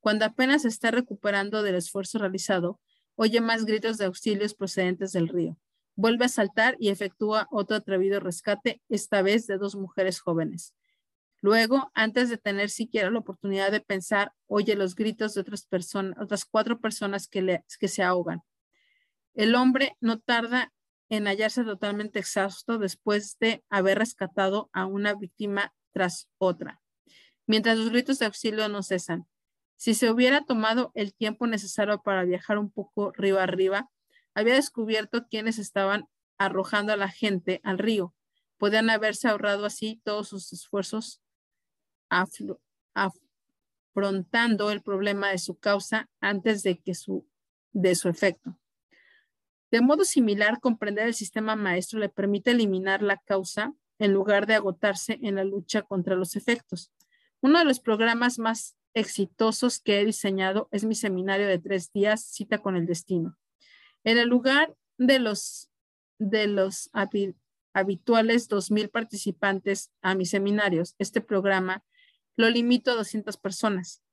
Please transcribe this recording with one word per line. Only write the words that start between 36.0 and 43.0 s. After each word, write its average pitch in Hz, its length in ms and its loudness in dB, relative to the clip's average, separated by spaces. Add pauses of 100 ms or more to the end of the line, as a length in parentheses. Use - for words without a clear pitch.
arrojando 196 560 0
a 208 40 0
la 196 120 -2
gente 185 540 -2
al 190 160 -4
río. 202 340 -2 (460)
Podían 220 320 2
haberse 214 360 0
ahorrado 208 380 0
así 220 400 -8
todos 208 240 -6
sus 190 240 -14
esfuerzos 196 640 -8 (880)
aflo-, 185 520 -2 (320)
afrontando 202 1800 -2